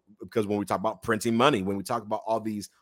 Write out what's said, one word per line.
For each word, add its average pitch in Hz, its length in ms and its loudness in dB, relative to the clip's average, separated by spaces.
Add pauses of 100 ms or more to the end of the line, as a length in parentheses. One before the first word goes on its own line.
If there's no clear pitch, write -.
(200)
because 107 260 -2
when 104 140 0
we 101 60 -2
talk 98 140 0
about 107 220 -2
printing 113 340 0
money, 123 280 4
when 98 120 -2
we 98 80 -4
talk 120 200 -4
about 104 240 -4
all 113 120 2
these, 104 300 -6 (120)